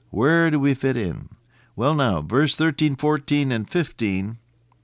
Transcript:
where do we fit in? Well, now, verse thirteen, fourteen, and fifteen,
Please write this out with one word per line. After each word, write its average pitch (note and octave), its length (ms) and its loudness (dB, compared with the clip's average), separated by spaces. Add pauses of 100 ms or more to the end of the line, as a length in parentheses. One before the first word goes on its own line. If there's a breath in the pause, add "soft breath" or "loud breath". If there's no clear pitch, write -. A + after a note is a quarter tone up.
(120)
where D#3+ 380 2
do D3+ 100 2
we C#3 140 2
fit C3 220 0
in? E2 320 -4 (480 soft breath)
Well, C3 180 0
now, A#2 280 0
verse A#2+ 340 0
thirteen, D3+ 400 0
fourteen, C#3+ 560 0
and A2 180 -4
fifteen, A2 680 -4 (460)